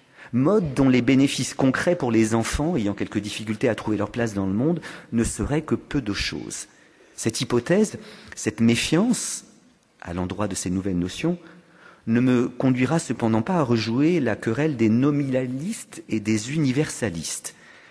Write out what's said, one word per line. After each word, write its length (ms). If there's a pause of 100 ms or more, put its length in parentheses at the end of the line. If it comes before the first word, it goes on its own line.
(320)
Modes 420
dont 140
les 140
bénéfices 520
concrets 440
pour 160
les 200
enfants 440
ayant 160
quelques 260
difficultés 480
à 80
trouver 220
leur 120
place 240
dans 140
le 60
monde 260 (320)
ne 140
seraient 380
que 120
peu 240
de 140
choses. 540 (500)
Cette 240
hypothèse, 560 (380)
cette 260
méfiance 840 (580)
à 120
l'endroit 340
de 80
ces 140
nouvelles 280
notions, 400 (720)
ne 140
me 260
conduira 520
cependant 420
pas 160
à 60
rejouer 580
la 160
querelle 400
des 100
nominalistes 1200
et 140
des 340
universalistes, 1000 (380)